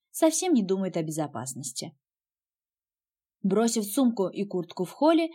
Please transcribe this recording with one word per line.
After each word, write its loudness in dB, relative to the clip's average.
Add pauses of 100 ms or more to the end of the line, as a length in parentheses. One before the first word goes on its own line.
(100)
Совсем 2
не 4
думает -2
о -2
безопасности. -6 (1500)
Бросив 2
сумку 0
и -4
куртку -6
в -8
холле, 4